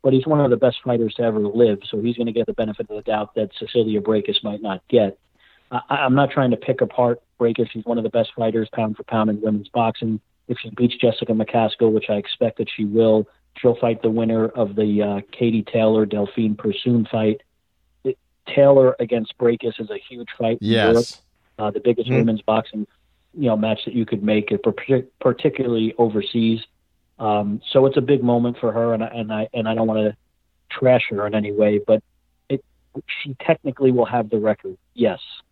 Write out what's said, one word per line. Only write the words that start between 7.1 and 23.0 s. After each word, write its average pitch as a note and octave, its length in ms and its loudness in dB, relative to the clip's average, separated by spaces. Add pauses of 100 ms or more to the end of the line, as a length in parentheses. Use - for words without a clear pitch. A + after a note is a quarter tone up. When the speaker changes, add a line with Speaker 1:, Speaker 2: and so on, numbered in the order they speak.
Speaker 1:
Brækhus. A#2 320 0
She's A2 140 -10
one A#2+ 120 -2
of A2 60 -4
the A2 60 -2
best A2+ 260 -2
fighters, A2+ 380 -2
pound A2 240 -4
for - 60 -14
pound, A2 260 0
in G#2 100 -2
women's G#2+ 300 -2
boxing. A2+ 500 -2 (280)
If B2 120 -6
she A#2 120 -14
beats A#2+ 260 0
Jessica A#2 340 0
McCaskill, A2 640 0
which G#2+ 160 -2
I G#2+ 60 0
expect A2 420 -4
that A2 180 -4
she A2 80 -4
will, A2 420 4 (320)
she'll A#2 200 2
fight A2+ 240 -2
the A2+ 80 0
winner A2+ 380 0
of G#2+ 280 -2
the, G#2 260 2
uh, G2+ 200 -2 (100)
Katie A2+ 320 0
Taylor, A2 420 2
Delphine G#2 500 -2
Persoon A2+ 540 0
fight. A2 320 0 (640)
It, - 140 -4 (360)
Taylor C3+ 460 6
against A2+ 380 -4
Brækhus A#2 420 -2
is G#2+ 100 -8
a G#2 80 -8
huge A#2+ 300 -16 (100)
fight A#2 220 -2
in G2+ 80 -4
Speaker 2:
Yes. A2 200 2
Speaker 1:
Europe, A#2 200 4 (520)
uh, G#2+ 120 -2
the G#2 80 -6
biggest A#2+ 300 2
Speaker 2:
Mm-hmm. C3 80 2
Speaker 1:
women's A2+ 240 2
boxing, G#2+ 440 -2 (480)